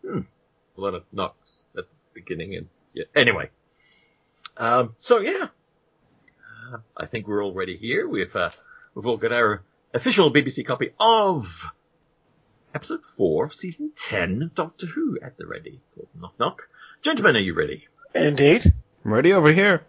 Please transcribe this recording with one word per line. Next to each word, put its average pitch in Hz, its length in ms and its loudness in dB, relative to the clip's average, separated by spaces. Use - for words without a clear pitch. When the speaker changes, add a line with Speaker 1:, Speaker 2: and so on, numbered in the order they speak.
Speaker 1:
Hmm. 95 200 -8
A 95 40 -12
lot 98 120 -4
of 87 180 -10
knocks - 520 -10
at 78 60 -10
the - 120 -20
beginning 87 420 -10
and, 87 140 -14
yeah. - 100 -10
Anyway. 113 360 2
Um, 117 420 2
so, 233 220 2
yeah. 330 280 -2
Uh, 117 60 -14
I - 100 -10
think 107 220 -10
we're 101 160 -2
already 92 320 -6
here. 120 320 -4
We've, 101 260 -4
uh, 87 180 -2
we've 101 100 -12
all 117 120 0
got 117 160 -2
our 110 280 2
official 190 360 4
B 131 100 6
B 143 120 0
C 127 120 -6
copy 127 280 -4
of 180 680 2
episode 320 280 -10
four 139 260 0
of 151 100 -8
season 285 400 -10
ten 117 480 -4
of 165 140 -8
Doctor 165 300 -8
Who 277 360 -6
at - 160 -18
the - 80 -16
ready, - 360 -16
called - 220 -20
Knock 85 240 -18
Knock. 123 220 -4
Gentlemen, 214 340 2
are 110 40 2
you 92 140 -2
ready? 78 360 -6
Speaker 2:
Indeed. 147 580 6
Speaker 3:
I'm 107 100 -2
ready 139 200 4
over 156 180 6
here. 190 380 4